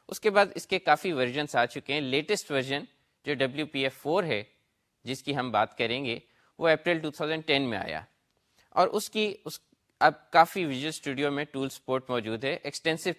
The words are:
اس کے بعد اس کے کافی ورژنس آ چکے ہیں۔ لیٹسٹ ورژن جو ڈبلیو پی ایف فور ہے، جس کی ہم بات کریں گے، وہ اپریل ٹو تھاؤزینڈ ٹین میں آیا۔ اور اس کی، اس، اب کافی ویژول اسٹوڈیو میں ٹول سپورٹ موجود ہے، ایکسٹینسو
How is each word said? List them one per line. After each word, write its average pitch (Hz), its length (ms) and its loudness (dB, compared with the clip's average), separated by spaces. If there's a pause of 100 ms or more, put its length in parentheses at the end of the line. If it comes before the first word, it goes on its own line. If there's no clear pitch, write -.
اس - 120 -12
کے 214 100 2
بعد 202 240 6
اس - 120 -10
کے 190 120 0
کافی 170 340 2
ورژنس 139 440 -2
آ 120 100 4
چکے 131 260 -6
ہیں۔ 147 80 0
لیٹسٹ 151 500 -2
ورژن 135 300 0 (440)
جو 147 100 -4
ڈبلیو 135 320 -2
پی 139 160 -4
ایف 135 120 -2
فور 175 300 0
ہے، 117 180 -2 (600)
جس 131 180 -8
کی 143 140 -4
ہم 127 140 -2
بات 107 280 2
کریں 123 260 0
گے، 120 140 -4 (400)
وہ 165 100 2
اپریل 160 300 2
ٹو 156 120 -6
تھاؤزینڈ 156 360 -4
ٹین 139 240 2
میں 104 80 -2
آیا۔ 78 220 -6 (680)
اور 185 200 2
اس - 220 -4
کی، 214 240 -2 (100)
اس، - 160 -12 (400)
اب 151 300 4
کافی 170 340 4
ویژول 139 240 -2
اسٹوڈیو 143 420 -2
میں 143 140 -2
ٹول 135 240 -4
سپورٹ 131 420 -4
موجود 113 340 -2
ہے، 147 180 -2
ایکسٹینسو 160 560 -2